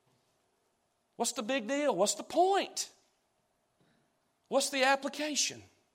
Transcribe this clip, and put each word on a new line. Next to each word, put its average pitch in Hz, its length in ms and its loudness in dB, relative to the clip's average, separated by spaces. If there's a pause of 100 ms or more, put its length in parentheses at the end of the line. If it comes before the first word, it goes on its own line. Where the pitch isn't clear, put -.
(1160)
What's 233 160 -2
the 269 100 -6
big 226 240 -2
deal? 277 300 0
What's 202 180 2
the - 80 -10
point? 370 680 0 (1600)
What's 269 220 0
the 269 140 2
application? 277 800 0 (320)